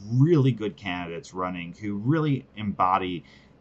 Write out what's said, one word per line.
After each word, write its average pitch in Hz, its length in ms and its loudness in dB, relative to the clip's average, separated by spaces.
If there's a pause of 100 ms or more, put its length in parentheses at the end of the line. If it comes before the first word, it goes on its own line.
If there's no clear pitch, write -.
(120)
really 135 400 6
good 107 240 -4
candidates 87 580 -8
running 90 460 -4
who 104 160 -6
really 139 580 0
embody 95 720 0 (360)